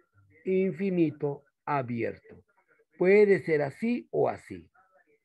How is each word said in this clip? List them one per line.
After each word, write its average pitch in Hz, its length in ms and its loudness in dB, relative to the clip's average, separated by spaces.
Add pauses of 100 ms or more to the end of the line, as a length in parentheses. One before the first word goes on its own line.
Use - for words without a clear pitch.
(440)
infinito 175 960 -2 (220)
abierto. 117 800 -6 (540)
Puede 196 420 6
ser 151 220 0
así 233 480 -6
o 139 180 0
así. 95 420 -12 (540)